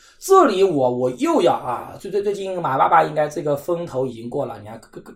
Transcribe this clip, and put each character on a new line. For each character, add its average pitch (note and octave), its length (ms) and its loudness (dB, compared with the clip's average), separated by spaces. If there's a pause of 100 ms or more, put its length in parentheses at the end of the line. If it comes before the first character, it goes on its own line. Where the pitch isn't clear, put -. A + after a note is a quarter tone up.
(180)
这 F#4+ 260 6
里 F#3+ 180 2
我， C#3 280 2
我 B2+ 220 0
又 D4+ 300 0
要 E3 120 4
啊， - 460 -8
最， G3 100 -12
最， G3+ 120 -2
最 G3+ 120 -2
近 F#3+ 260 -6
马 G3 160 -2
爸 E3 120 4
爸 E3 160 6
应 D3+ 100 -4
该 D3+ 140 2
这 D#3 140 -8
个 D3 140 0
风 E3+ 300 -4
头 C3 180 -4
已 A#2+ 80 -4
经 A2+ 160 -12
过 C3+ 160 -4
了， G#2+ 140 -10
你 G2+ 80 -18
看 A2+ 140 -14
各， - 200 -20
各， - 160 -20